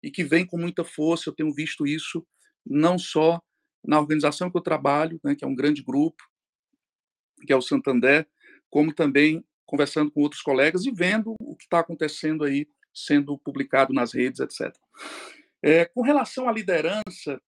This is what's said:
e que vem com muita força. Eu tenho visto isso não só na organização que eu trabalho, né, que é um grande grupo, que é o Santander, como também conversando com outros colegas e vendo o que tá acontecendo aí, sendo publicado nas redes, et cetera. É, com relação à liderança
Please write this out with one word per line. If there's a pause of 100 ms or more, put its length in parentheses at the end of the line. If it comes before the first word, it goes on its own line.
e
que
vem
com
muita
força.
Eu
tenho
visto
isso (380)
não
só (440)
na
organização
que
eu
trabalho,
né,
que
é
um
grande
grupo, (1200)
que
é
o
Santander, (400)
como
também (200)
conversando
com
outros
colegas
e
vendo
o
que
tá
acontecendo
aí, (260)
sendo
publicado
nas
redes,
et
cetera. (760)
É,
com
relação
à
liderança (100)